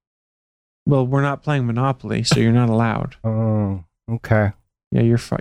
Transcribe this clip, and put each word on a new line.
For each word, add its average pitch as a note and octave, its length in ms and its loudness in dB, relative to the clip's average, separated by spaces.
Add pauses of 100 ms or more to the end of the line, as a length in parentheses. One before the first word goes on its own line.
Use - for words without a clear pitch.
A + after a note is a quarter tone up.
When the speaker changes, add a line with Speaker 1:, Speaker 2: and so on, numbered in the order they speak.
(840)
Speaker 1:
Well, C3+ 200 2
we're C#3 180 0
not C#3+ 200 -4
playing C#3 220 0
Monopoly, A#2 580 -2
so A#2+ 160 0
you're A2+ 140 2
not A#2+ 160 4
allowed. A2 500 -2
Speaker 2:
<laughs> - 60 -8
Oh, G#2+ 580 -2 (260)
okay. G#2+ 440 0 (380)
Speaker 1:
Yeah, - 100 2
you're A#2 180 2
fu-, - 220 -8